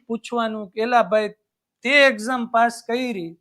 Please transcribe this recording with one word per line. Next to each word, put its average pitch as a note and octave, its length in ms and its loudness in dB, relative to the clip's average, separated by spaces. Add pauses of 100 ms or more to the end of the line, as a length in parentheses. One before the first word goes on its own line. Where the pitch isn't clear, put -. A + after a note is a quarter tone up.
પૂછવાનું A3 680 -6
કે A3 100 -8
"એલા A#3+ 220 4
ભાઈ, G#3 300 0 (520)
તે C4+ 180 4
એક્ઝામ A#3+ 440 0
પાસ A#3 360 0
કરી A3 580 -6